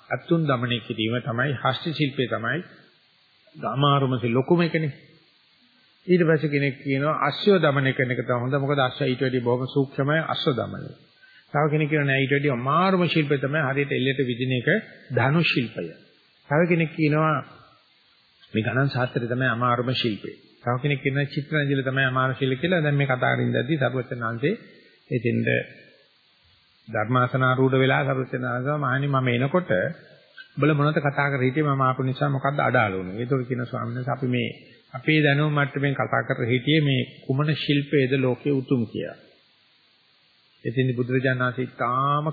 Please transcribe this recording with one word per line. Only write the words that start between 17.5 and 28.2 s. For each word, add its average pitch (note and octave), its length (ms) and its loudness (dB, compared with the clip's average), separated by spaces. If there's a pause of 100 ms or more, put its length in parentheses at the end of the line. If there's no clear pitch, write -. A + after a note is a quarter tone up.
මේ G#2+ 140 -2
ගණන් B2+ 280 0
ශාස්ත්‍රය B2 360 -2
තමයි B2+ 220 -2
අමාරුම A#2+ 440 0
ශිල්පය. A2+ 400 -4 (260)
තව B2 200 -2
කෙනෙක් C#3+ 220 -2
කියනවා C#3 260 -2
චිත්‍රාංජලිය C#3+ 580 -2
තමයි C3+ 200 0
අමාරු C3 300 0
ශිල්පය C3 240 0
කියලා. E3+ 240 0
දැන් D3 140 2
මේ C#3 100 2
කතා B2+ 240 0
කරමින් B2 180 0
ඉඳද්දි A#2+ 280 0
සරුවචනාංශේ A#2+ 800 -2 (560)
එතෙන්ද A#2 380 0 (1400)
ධර්මාසනාරූඪ B2+ 880 2
වෙලා C3+ 260 4
සරුවචනාංශව B2+ 720 -4